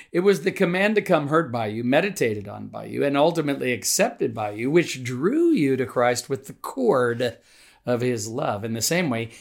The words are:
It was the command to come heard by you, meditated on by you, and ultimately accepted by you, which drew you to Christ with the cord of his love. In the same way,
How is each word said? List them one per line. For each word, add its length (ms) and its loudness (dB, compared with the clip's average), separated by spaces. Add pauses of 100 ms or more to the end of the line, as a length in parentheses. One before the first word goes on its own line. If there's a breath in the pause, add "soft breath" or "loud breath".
(120)
It 80 2
was 220 4
the 80 0
command 460 2
to 60 2
come 260 2
heard 240 2
by 160 -2
you, 160 -4
meditated 640 0
on 180 -12
by 200 -12
you, 180 -2
and 120 0
ultimately 560 2
accepted 600 -2
by 160 -4
you, 180 -4
which 360 2
drew 480 2
you 240 4
to 100 -2
Christ 420 0
with 200 -6
the 40 -16
cord 880 0 (480 soft breath)
of 140 0
his 260 -2
love. 380 -4
In 80 -6
the 100 -4
same 260 0
way, 220 -4 (100)